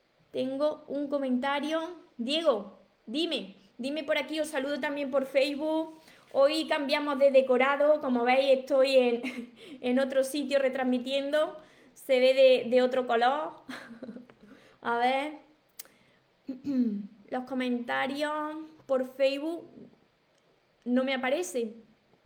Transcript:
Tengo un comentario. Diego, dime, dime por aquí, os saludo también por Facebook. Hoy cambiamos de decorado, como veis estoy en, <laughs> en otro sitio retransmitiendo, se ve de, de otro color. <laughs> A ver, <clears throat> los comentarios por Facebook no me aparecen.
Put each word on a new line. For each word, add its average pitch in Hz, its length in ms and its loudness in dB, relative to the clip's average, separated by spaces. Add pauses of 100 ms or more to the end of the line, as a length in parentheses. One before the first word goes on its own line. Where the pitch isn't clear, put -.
(300)
Tengo 269 580 -4
un 285 200 -4
comentario. 277 720 -2 (380)
Diego, 262 600 -2 (260)
dime, 269 500 -6 (220)
dime 277 260 -6
por 302 140 -2
aquí, 302 220 -4
os 302 80 -4
saludo 285 300 -4
también 285 320 -6
por 269 140 0
Facebook. 294 800 -2 (320)
Hoy 302 320 4
cambiamos 294 520 -2
de 277 120 6
decorado, 269 720 4
como 247 240 0
veis 262 360 4
estoy 269 360 2
en, 247 560 0 (100)
<laughs> 294 200 -20
en 247 160 2
otro 262 260 2
sitio 277 340 -2
retransmitiendo, 269 1000 -2 (340)
se 262 280 0
ve 254 120 6
de, 254 380 6
de 247 100 4
otro 254 260 0
color. 254 460 0 (160)
<laughs> - 1120 -18
A 233 160 -4
ver, 269 360 0 (1160)
<clears throat> 247 800 -4
los 254 160 -6
comentarios 269 880 -4 (540)
por 254 280 -2
Facebook 285 540 -2 (1160)
no 247 180 0
me 269 80 -2
aparecen. 254 720 -4 (420)